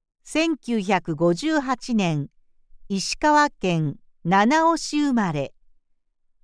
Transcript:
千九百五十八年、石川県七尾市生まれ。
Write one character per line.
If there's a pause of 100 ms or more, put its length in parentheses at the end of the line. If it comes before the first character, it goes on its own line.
(240)
千
九
百
五
十
八
年、 (600)
石
川
県 (260)
七
尾
市
生
ま
れ。 (920)